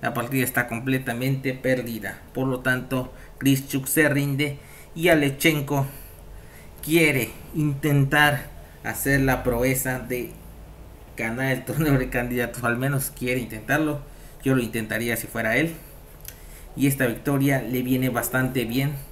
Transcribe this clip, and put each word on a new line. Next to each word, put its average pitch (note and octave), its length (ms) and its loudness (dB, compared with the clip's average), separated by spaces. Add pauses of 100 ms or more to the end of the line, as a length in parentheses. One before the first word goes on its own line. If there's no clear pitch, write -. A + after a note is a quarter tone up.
La A#2 140 -4
partida B2+ 280 0
está A#2+ 240 0
completamente C3 840 -2
perdida, A#2 680 -2 (120)
por C3 160 0
lo B2+ 120 -2
tanto B2+ 520 -2 (260)
Grischuk C3+ 480 2
se D#3 220 4
rinde C#3+ 500 0 (360)
y E3 140 2
Alechenko C#3+ 800 2 (960)
quiere D3+ 480 4 (240)
intentar C#3+ 960 4 (340)
hacer C#3 380 0
la C3+ 240 2
proeza B2+ 560 0
de B2 320 -6 (840)
ganar B2 380 0
el C3 140 -2
torneo C#3+ 320 2
de B2+ 100 0
candidatos, A#2+ 560 -2
al A#2 140 2
menos C3+ 320 0
quiere B2 300 -2
intentarlo. C3+ 600 -2 (420)
Yo C3+ 120 4
lo B2+ 80 4
intentaría A2+ 560 -2
si - 80 -6
fuera A2+ 320 0
él, E3 160 0 (1000)
y C3 120 2
esta C#3 200 2
victoria C#3 540 2
le A#2+ 220 -2
viene B2+ 260 2
bastante B2 560 0
bien C#3 300 0 (180)